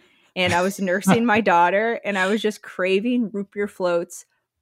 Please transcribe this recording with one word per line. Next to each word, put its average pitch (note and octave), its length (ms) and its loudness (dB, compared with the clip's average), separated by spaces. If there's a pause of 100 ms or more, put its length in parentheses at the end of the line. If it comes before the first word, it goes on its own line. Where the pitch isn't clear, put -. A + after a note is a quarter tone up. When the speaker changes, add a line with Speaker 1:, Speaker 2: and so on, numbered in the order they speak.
(360)
Speaker 1:
And F#3 160 0
I F3 80 2
was G3 200 -2
nursing G3 440 2
my A3+ 160 2
Speaker 2:
<laughs> G3 120 2
Speaker 1:
daughter, G3 520 2
and G3+ 140 -4
I F#3 80 0
was G#3 160 0
just G#3 200 -4
craving G3+ 680 -2
root G3+ 220 -8
beer G3+ 160 -6
floats F3 580 -4 (360)